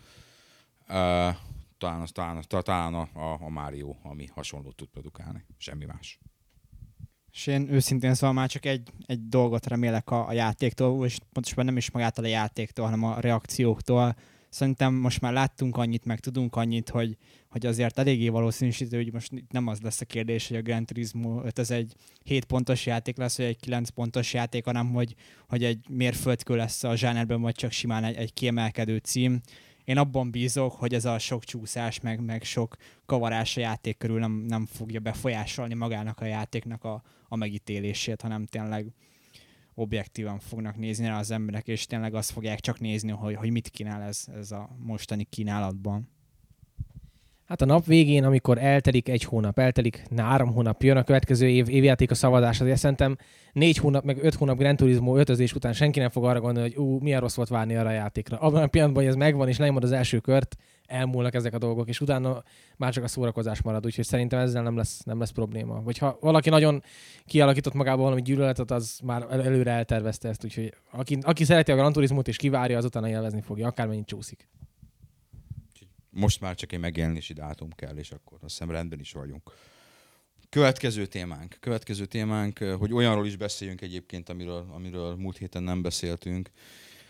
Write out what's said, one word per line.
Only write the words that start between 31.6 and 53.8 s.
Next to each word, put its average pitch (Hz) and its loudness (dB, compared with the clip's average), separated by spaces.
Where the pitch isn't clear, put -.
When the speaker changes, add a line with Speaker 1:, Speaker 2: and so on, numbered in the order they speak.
Speaker 2:
meg, 113 -4
meg 113 -6
sok - -4
kavarás 113 -2
a 127 -2
játék 113 -4
körül 113 -2
nem, 110 -2
nem 110 -4
fogja 110 -10
befolyásolni 113 -6
magának 110 -6
a 113 -6
játéknak 110 -8
a, 110 -10
a 113 -8
megítélését, 104 -6
hanem 107 -6
tényleg 107 -8
objektívan 104 -6
fognak 110 -10
nézni 110 -4
rá 107 -2
az 104 -6
emberek, 110 -6
és 110 -6
tényleg 110 -6
azt 107 -4
fogják 107 -6
csak - -4
nézni, 110 -4
hogy, 104 -6
hogy 110 -4
mit 117 -2
kínál 104 -8
ez, 101 -8
ez 101 -14
a 104 -12
mostani 110 -6
kínálatban. 101 -4
Speaker 3:
Hát 175 -8
a 135 6
nap 160 6
végén, 147 8
amikor 127 6
eltelik 135 4
egy 123 2
hónap, 107 0
eltelik 127 2
három 120 4
hónap, 113 2
jön 135 8
a 127 4
következő 131 6
év, 123 6
évjáték 131 6
a 120 4
szavazás, 123 6
azért 131 4
szerintem 135 2
négy 156 6
hónap, 139 4